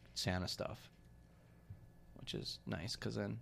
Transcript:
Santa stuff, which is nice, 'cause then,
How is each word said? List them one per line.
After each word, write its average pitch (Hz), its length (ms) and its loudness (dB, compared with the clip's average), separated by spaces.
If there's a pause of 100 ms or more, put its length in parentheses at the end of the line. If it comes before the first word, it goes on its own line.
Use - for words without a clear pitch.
(140)
Santa 90 340 6
stuff, - 300 2 (1400)
which - 140 -4
is - 320 0
nice, 90 300 2
'cause 113 200 2
then, 107 260 4